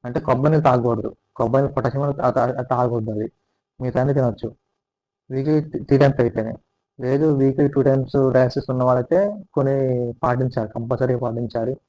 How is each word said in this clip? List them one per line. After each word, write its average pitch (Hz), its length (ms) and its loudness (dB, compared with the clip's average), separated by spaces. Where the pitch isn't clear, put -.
అంటే 123 160 -6
కొబ్బరి 135 320 2
నీళ్ళు 156 140 2
తాగకూడదు, 117 500 2
కొబ్బరి 120 260 2
నీళ్ళు 139 140 -2
పొటాషియం 139 260 -2
కూడా 143 300 0
తా-, - 0 -
తా-, 123 320 0
తాగకూడదు, 120 480 -2
అది 107 160 -4
మిగతా 127 220 -2
అన్నీ 139 120 0
తినొచ్చు. 123 340 0
వీక్లీ 147 320 0
త్రీ 147 360 0
టైమ్స్ 139 240 2
అయిపోయినాయి. 113 360 -2
లేదు, 135 260 0
వీక్లీ 135 320 2
టూ 139 140 0
టైమ్స్ 135 360 2
డయాలసిస్ 127 360 2
ఉన్న 127 140 0
వాళ్ళైతే 127 360 2
కొన్ని 135 220 0
పాటించాలి, 123 560 -2
కంపల్సరీ 123 460 -2
పాటించాలి. 120 580 -4